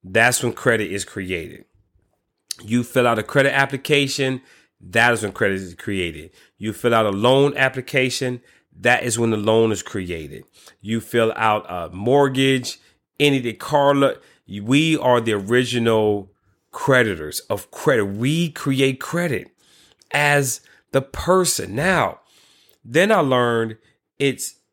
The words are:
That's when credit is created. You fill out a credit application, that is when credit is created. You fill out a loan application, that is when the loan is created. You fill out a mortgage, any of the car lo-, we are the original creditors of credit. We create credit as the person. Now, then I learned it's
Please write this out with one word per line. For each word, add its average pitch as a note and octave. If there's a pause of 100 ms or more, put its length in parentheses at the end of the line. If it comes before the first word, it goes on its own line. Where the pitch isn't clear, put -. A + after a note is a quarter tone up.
That's A2+
when A#2+
credit A2+
is G2
created. F2+ (960)
You A#2
fill B2
out A#2
a A2
credit C3+
application, C3+ (400)
that A2+
is G#2+
when G2
credit G2
is F#2
created. E2+ (260)
You G#2+
fill A#2
out A2
a G#2
loan C3
application, B2+ (400)
that A#2+
is A#2
when A#2
the G#2+
loan A2
is G2+
created. E2+ (360)
You A2
fill A2+
out G#2+
a F2
mortgage, C3 (420)
any C#3+
of B2
the A#2
car C#3+
lo-, C#3 (460)
we D3+
are B2
the A2
original A2 (380)
creditors G2+
of -
credit. A#2+
We C#3+
create C3+
credit E3 (640)
as C#3+ (320)
the C#3
person. F3
Now, D3 (640)
then D#3
I G3+
learned A#2+ (420)
it's - (120)